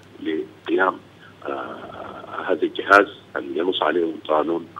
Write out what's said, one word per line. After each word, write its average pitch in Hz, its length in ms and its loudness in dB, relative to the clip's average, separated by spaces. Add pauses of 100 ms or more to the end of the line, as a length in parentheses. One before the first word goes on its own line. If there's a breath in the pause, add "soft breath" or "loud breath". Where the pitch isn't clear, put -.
(220)
لقيام، 82 760 -2 (480 loud breath)
آه، - 1040 -10
هذا 90 140 0
الجهاز 95 440 6 (300)
اللي 69 220 -4
ينص 87 240 0
عليه 82 220 2
القانون، 80 640 -2 (120)